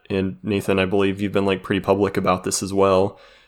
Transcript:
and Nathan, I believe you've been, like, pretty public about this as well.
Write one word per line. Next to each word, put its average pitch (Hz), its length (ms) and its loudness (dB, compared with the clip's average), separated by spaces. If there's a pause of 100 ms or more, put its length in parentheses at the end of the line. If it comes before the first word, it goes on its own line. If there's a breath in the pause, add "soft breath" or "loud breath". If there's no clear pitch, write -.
and 95 340 -2
Nathan, 98 340 -2
I 92 80 2
believe 98 360 0
you've 101 100 -4
been, 98 140 0
like, 95 180 0
pretty 101 160 -2
public 98 380 0
about 92 260 0
this - 180 -4
as 98 120 -6
well. 98 440 2 (300 soft breath)